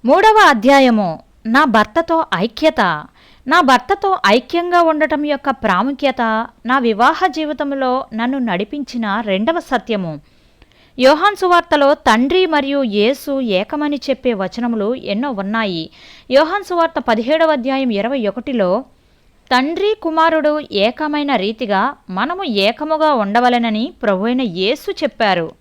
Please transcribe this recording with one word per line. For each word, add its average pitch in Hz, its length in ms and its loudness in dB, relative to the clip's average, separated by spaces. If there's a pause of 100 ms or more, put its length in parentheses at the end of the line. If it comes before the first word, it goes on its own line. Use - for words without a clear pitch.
మూడవ 403 420 6
అధ్యాయము, 233 720 4 (260)
నా 247 180 2
భర్తతో 320 680 2
ఐక్యత. 240 480 0 (680)
నా 330 140 4
భర్తతో 370 640 2
ఐక్యంగా 339 560 2
ఉండటం 302 440 0
యొక్క 277 240 -2
ప్రాముఖ్యత 233 1000 -2 (180)
నా 262 140 0
వివాహ 247 480 2
జీవితంలో 277 880 -4
నన్ను 247 240 -4
నడిపించిన 226 880 -4
రెండవ 220 340 -2
సత్యము. 196 600 -4 (800)
యోహాన్ 311 360 4
సువార్తలో 339 580 2
తండ్రి 277 520 2
మరియు 285 380 -2
యేసు 262 580 -2
ఏకమని 277 580 -2 (100)
చెప్పే 247 240 -2
వచనములు 220 640 -4
ఎన్నో 247 360 -6
ఉన్నాయి. 196 580 -6 (420)
యోహాన్ 320 320 2
సువార్త 330 440 -2
పదిహేడవ 285 440 0
అధ్యాయం 269 380 -2
ఇరవై 220 380 -2
ఒకటిలో, 226 580 -2 (680)
"తండ్రి 339 500 0
కుమారుడు 311 600 0 (100)
ఏకమైన 285 640 -2
రీతిగా 214 600 -2 (140)
మనము 262 340 -4
ఏకముగా 285 680 0
ఉండవలెనని 233 800 0 (100)
ప్రభువైన 220 380 -2
యేసు 208 500 -4
చెప్పారు." 190 680 -2